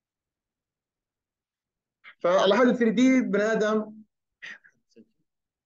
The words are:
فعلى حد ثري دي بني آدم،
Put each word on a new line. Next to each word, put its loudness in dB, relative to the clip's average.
فعلى 2
حد 2
ثري 0
دي 2
بني -2
آدم، -4